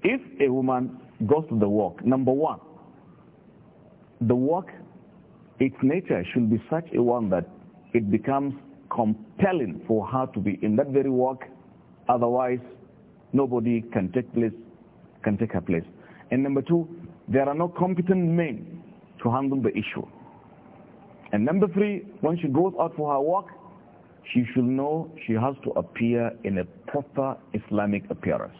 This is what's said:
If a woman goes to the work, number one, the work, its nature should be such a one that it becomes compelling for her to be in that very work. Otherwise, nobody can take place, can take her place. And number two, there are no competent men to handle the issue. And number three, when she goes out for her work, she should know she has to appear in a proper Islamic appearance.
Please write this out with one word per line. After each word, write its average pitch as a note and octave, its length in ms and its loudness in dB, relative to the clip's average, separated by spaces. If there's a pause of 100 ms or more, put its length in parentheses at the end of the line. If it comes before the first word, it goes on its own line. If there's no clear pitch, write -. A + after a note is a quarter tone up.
If B3+ 200 0 (180)
a C#3+ 80 4
woman B2+ 500 0 (300)
goes D#3 220 4
to A2+ 100 0
the G#2 80 4
work, G2+ 380 0
number B2+ 260 2
one, C#3 280 0 (1600)
the A#2+ 140 4
work, D3 360 0 (880)
its C3 240 2
nature C#3 480 2
should A#2 180 2
be A2 200 2
such E3 240 -2
a A#2+ 100 4
one A#2+ 280 2
that F2 140 0 (480)
it G#2+ 160 2
becomes C#3 440 0 (360)
compelling A#2 1000 0
for G#2+ 200 2
her C3 200 -2
to G#2+ 120 -6
be F#2+ 240 -2
in G#2+ 140 2
that C#3+ 100 2
very C3+ 220 2
work. C3 400 0 (580)
Otherwise, B2 540 2 (720)
nobody A#2+ 480 2
can G#2 320 -2
take B2 200 -2
place, A2+ 200 2 (720)
can G#2+ 140 0
take A2 140 -2
her F2+ 100 -2
place. E2+ 220 0 (480)
And B2+ 120 2
number C#3 180 0
two, E3 260 2 (400)
there C3+ 220 2
are C#3+ 40 -2
no E3+ 140 0
competent F3+ 640 0
men E3 500 -2 (400)
to A#2+ 80 0
handle C3+ 320 0
the A2+ 160 2
issue. - 280 -6 (1300)
And G#2 100 2
number F#3 240 2
three, G3 380 0 (160)
when E3 160 0
she E3+ 100 -4
goes E3+ 320 2
out E3 160 -2
for D3 180 -2
her C#3 80 2
work, F3+ 260 0 (840)
she B2 200 2
should C3 120 2
know D3+ 460 -2 (160)
she A2+ 60 0
has B2 220 0 (100)
to - 60 -4
appear A#2 600 0 (140)
in G2 140 0
a F2 60 -2 (220)
proper C#3 480 -4 (180)
Islamic G#2 560 -2
appearance. A#1 500 -4